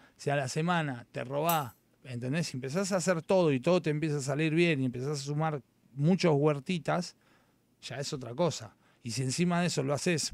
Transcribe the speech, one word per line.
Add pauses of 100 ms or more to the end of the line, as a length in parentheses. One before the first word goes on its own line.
(160)
Si
a
la
semana
te
robás, (300)
¿entendés?
Si
empezás
a
hacer
todo
y
todo
te
empieza
a
salir
bien
y
empezás
a
sumar (340)
muchos
huertitas, (680)
ya
es
otra
cosa. (260)
Y
si
encima
de
eso
lo
haces